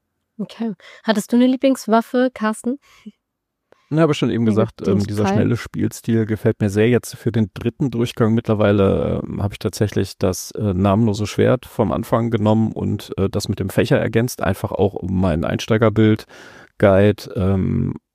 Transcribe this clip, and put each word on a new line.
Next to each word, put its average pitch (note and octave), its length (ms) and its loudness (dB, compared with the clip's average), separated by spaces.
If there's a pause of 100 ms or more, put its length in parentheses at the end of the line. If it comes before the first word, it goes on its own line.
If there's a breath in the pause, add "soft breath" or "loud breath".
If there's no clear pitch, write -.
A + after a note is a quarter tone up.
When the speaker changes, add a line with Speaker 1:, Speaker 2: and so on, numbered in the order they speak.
(380)
Speaker 1:
Okay. A3 340 -8 (320 loud breath)
Hattest G#3+ 280 -2
du A#3+ 40 2
eine B3 100 6
Lieblingswaffe, B3+ 880 0
Carsten? A3 440 -6 (1080 loud breath)
Speaker 2:
Na, D#3 140 2
hab D3+ 80 4
ich C#3+ 80 0
schon B2 120 0
eben A2+ 140 0
Speaker 1:
Ja, A2 60 4
Speaker 2:
gesagt, G#2+ 340 0
Speaker 1:
den G2+ 140 2
Speaker 2:
ähm, G2+ 80 0
dieser G#2 160 -4
Speaker 1:
Teil. G2 120 0
Speaker 2:
schnelle G#2+ 220 2
Spielstil A2 720 -2
gefällt A2 340 -2
mir G#2+ 100 2
sehr. G#2+ 180 4
Jetzt A#2+ 260 0
für - 160 -4
den G#2+ 240 -2
dritten A#2+ 380 -4
Durchgang A#2 420 0
mittlerweile, G2+ 880 2
ähm, - 180 -8
hab G2+ 120 -4
ich - 80 -18
tatsächlich G#2 580 -4
das, - 320 -4
äh, G#2 240 -2
namenlose G#2 540 0
Schwert A#2 380 0
vom - 260 -2
Anfang A#2 400 -2
genommen G#2+ 400 2
und, - 440 -6
äh, G2 140 0
das - 180 -4
mit - 120 -6
dem G2 80 -4
Fächer G#2 280 2
ergänzt, A2+ 460 -2
einfach - 300 -4
auch F#2+ 220 0
um F#2 260 -4
mein E2+ 240 0
Einsteigerbild-Guide, G#2+ 1900 2
ähm, F#2 580 0 (200)